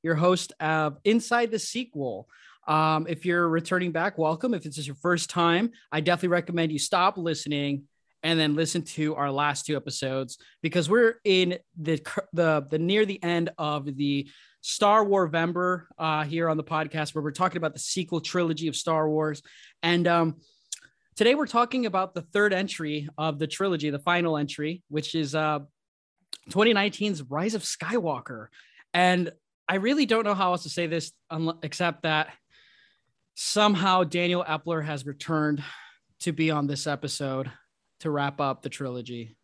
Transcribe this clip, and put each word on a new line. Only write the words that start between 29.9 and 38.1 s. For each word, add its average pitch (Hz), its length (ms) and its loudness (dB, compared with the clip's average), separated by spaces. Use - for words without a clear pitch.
don't 226 200 2
know 208 100 2
how 185 180 2
else 175 120 -2
to 165 40 -10
say 175 180 -4
this 160 260 -4
unle-, 160 320 -2
except 170 380 -2
that 156 320 0
somehow 190 720 2
Daniel 175 400 0
Epler 156 400 -4
has 143 220 -6
returned 147 560 -2
to 170 120 -2
be 160 180 0
on 147 160 0
this 143 200 -4
episode 135 640 -4
to 160 100 -4